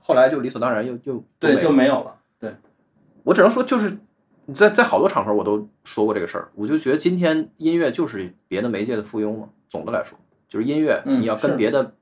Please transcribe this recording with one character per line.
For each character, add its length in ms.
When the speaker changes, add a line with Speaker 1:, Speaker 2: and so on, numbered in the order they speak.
Speaker 1:
后 120
来 160
就 120
理 80
所 120
当 100
然 140
又， 100
又 180
Speaker 2:
对， 160
Speaker 1:
都 0
没 0
有 40
了。 20
Speaker 2:
就 100
没 160
有 60
了， 120
对。 140
Speaker 1:
我 100
只 80
能 80
说， 140
就 160
是 180
在， 160
在 140
好 160
多 100
场 160
合 80
我 100
都 240
说 200
过 80
这 60
个 80
事 100
儿， 160
我 140
就 100
觉 140
得 60
今 200
天 400
音 200
乐 120
就 160
是 260
别 140
的 80
媒 140
介 120
的 60
附 200
庸 180
嘛， 80
总 160
的 60
来 120
说， 160
就 120
是 60
音 140
乐， 260
Speaker 2:
嗯， 160
Speaker 1:
你 40
要 100
跟 220
别 140
的 100
Speaker 2:
是。 80